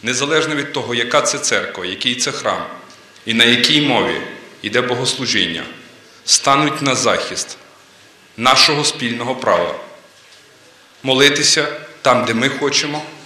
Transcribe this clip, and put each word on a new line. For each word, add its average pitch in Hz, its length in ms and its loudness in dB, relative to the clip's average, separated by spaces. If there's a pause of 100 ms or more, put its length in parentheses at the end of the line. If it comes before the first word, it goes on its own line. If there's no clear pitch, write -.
незалежно 147 520 0
від 143 180 -4
того, 120 220 -4
яка 120 260 2
це - 180 -2
церква, 92 460 -2
який 101 300 -2
це 127 160 -4
храм 87 340 -2 (600)
і 113 80 -4
на 117 120 6
якій 120 360 4
мові 98 400 0 (400)
йде 107 200 -2
богослужіння, 113 840 -2 (640)
стануть 143 560 2
на 135 140 0
захист - 600 -2 (800)
нашого 135 460 2
спільного 120 520 -4
права 87 400 0 (1300)
молитися 143 640 4 (340)
там, 120 240 4
де 117 80 -2
ми 123 160 2
хочемо 147 520 -2 (240)